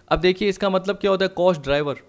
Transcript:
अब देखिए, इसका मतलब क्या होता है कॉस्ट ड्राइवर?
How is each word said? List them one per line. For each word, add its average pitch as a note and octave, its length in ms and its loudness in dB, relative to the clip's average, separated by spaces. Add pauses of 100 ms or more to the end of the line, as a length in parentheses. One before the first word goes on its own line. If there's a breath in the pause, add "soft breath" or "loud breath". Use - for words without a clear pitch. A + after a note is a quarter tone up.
अब E3 140 0
देखिए, F#3 280 2
इसका G3 200 -2
मतलब F#3+ 280 -2
क्या G3+ 140 0
होता F#3+ 140 0
है F#3 120 -2
कॉस्ट F3 240 2
ड्राइवर? C#3+ 480 -2